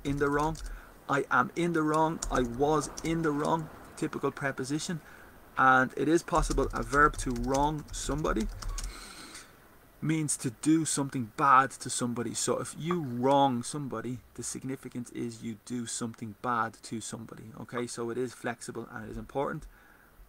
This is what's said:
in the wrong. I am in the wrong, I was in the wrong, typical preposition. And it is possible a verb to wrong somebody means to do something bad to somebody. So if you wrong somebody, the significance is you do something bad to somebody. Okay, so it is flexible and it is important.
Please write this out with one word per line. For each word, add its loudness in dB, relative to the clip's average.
in -2
the 2
wrong. 0
I 2
am 4
in 2
the 4
wrong, 2
I 2
was 2
in 0
the 2
wrong, 0
typical -2
preposition. -4
And 8
it 2
is 4
possible 2
a -4
verb 6
to -4
wrong 0
somebody -2
means 0
to -4
do 4
something -2
bad 8
to -10
somebody. -2
So 2
if -6
you 0
wrong 4
somebody, -6
the -10
significance -8
is -6
you -6
do -4
something -8
bad -2
to -8
somebody. -12
Okay, -6
so -6
it -4
is -4
flexible -8
and -12
it -12
is -10
important. -4